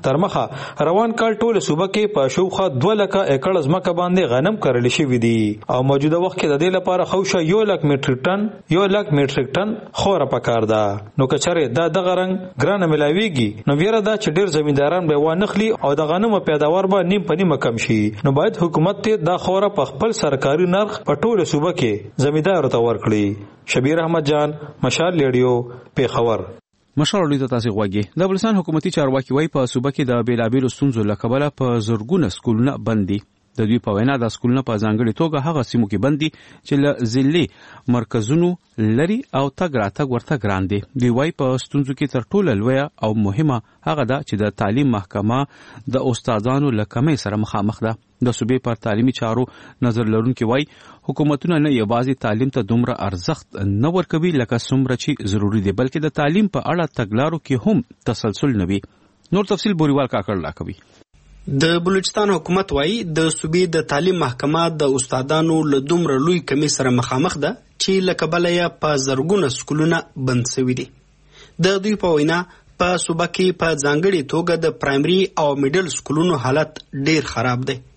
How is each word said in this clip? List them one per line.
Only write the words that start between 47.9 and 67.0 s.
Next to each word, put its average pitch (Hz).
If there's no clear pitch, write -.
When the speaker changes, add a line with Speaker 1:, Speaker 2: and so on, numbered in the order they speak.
Speaker 2:
د 117
صوبې 127
پر 120
تعلیمي 117
چارو 113
نظر 117
لرونکي 113
وایي، 135
حکومتونه 151
نه 151
یوازې 120
تعلیم 117
ته 107
دومره 120
ارزښت 95
نه 160
ورکوي 170
لکه 120
څومره 131
چې 110
ضروري 104
دی، 101
بلکې 131
د -
تعلیم 170
په 131
اړه 170
تګلارو 131
کې 135
هم 208
تسلسل 117
نه -
وي. 98
نور 208
تفصیل 202
بوریوال 139
کاکړ 98
راکوي. 85
Speaker 3:
د 170
بلوچستان 190
حکومت 185
وایي، 160
د 160
صوبې 165
د 160
تعلیم 170
محکمه 143
د 135
استادانو 156
له 139
دومره 165
لوی 180
کمۍ 147
سره 131